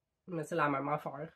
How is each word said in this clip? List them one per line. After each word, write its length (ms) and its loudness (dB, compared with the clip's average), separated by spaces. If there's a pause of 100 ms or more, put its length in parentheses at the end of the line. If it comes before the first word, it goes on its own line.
(280)
Mais 160 -2
c'est 100 -4
la 140 6
même 200 2
affaire. 480 -4